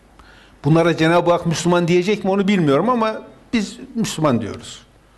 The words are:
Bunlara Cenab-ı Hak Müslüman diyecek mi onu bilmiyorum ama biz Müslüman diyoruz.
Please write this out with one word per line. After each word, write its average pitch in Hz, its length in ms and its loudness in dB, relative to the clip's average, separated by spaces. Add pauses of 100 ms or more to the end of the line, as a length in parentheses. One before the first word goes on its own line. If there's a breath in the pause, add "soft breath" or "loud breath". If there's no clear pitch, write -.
(640 loud breath)
Bunlara 160 320 2
Cenab-ı 165 340 2
Hak 170 160 0
Müslüman 175 420 0
diyecek 180 360 0
mi 190 60 0
onu 196 180 0
bilmiyorum 170 400 2
ama 220 340 -2 (300)
biz 208 260 -4 (160)
Müslüman 156 460 -2
diyoruz. - 420 -12 (360 soft breath)